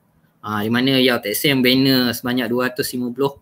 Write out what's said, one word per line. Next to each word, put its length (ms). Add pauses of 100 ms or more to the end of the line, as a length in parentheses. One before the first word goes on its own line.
(380)
Ah, 220
di 80
mana 320
Yau 160
Tek 160
Seng 320
banner 480
sebanyak 340
dua 220
ratus 240
lima 160
puluh 340